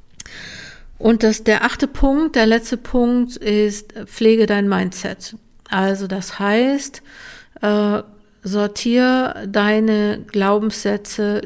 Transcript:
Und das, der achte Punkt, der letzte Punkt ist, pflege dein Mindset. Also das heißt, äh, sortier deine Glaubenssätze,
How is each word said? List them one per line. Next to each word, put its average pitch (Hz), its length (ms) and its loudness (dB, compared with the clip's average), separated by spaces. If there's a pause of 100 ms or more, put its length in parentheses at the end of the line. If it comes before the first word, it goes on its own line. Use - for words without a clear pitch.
(960)
Und 226 280 2
das, 220 180 2
der 214 220 2
achte 269 240 -2
Punkt, 285 480 0
der 226 100 4
letzte 226 300 0
Punkt 247 600 0
ist, 208 580 -2 (120)
pflege 220 400 4
dein 202 220 2
Mindset. 190 640 -4 (340)
Also 196 380 0
das 185 320 -8
heißt, 254 640 0 (600)
äh, 208 400 2 (420)
sortier 233 1040 0
deine 208 800 2
Glaubenssätze, 208 1200 -2